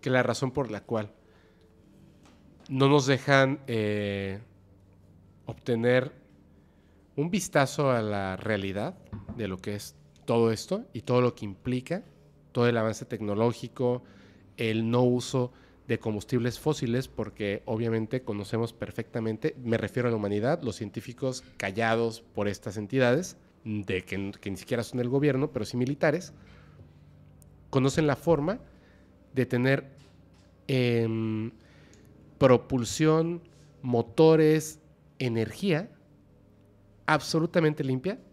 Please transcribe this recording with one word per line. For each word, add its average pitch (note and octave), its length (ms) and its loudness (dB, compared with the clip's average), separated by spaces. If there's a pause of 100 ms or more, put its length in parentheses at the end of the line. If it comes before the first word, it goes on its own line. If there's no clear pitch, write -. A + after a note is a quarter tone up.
que C#3 100 -4
la B2+ 140 4
razón A#2+ 260 0
por B2+ 200 -4
la G2+ 120 -8
cual A2 300 -4 (1600)
no C3+ 200 4
nos C#3 180 6
dejan, C3+ 600 4
eh, G#2 720 -2 (1040)
obtener B2 680 0 (1000)
un D#3 160 -2
vistazo D3 600 0
a A#2 100 0
la G2 340 -4
realidad G2+ 600 -4 (400)
de A2+ 120 -6
lo F#2 100 -6
que G#2 180 -8
es - 180 -14 (300)
todo A#2 260 4
esto F#3+ 420 -4
y A2+ 100 -10
todo B2 180 2
lo A#2+ 140 2
que - 100 -12
implica, B2 580 -6 (500)
todo A#2+ 160 2
el A#2+ 80 2
avance A2 280 -2
tecnológico, A#2+ 960 -2 (540)
el A2+ 340 -2
no B2 120 4
uso B2 500 0 (340)
de A2+ 140 -2
combustibles A2+ 580 -4
fósiles, B2+ 480 -2
porque G#2 600 -6
obviamente A2+ 580 -2
conocemos A2 480 -4
perfectamente, A2 880 -6
me A#2+ 160 0
refiero A#2+ 300 -2
a - 20 0
la A2+ 60 0
humanidad, G#2 460 -2
los A#2+ 140 -4
científicos A#2+ 680 -8 (120)
callados A2+ 680 0 (120)
por G#2 140 -2
estas G2+ 280 -8
entidades, B2+ 600 0 (280)
de G2+ 400 -4
que, G2 360 -6
que G2+ 100 -8
ni F#2+ 60 -6
siquiera A#2+ 260 -4
son - 160 -6
del B2 100 -2
gobierno, C#3 440 0
pero A2 120 -4
sí B2 120 -8
militares, C#3+ 560 0 (1400)
conocen C3+ 360 2
la C#3 100 2
forma E3+ 420 0 (760)
de B2+ 140 2
tener, B2+ 500 0 (720)
em, A2+ 840 0 (840)
propulsión, D#3 1040 2 (400)
motores, D#3 1000 4 (380)
energía C3 720 -2 (1160)
absolutamente D#3 800 0
limpia C3+ 340 -2 (140)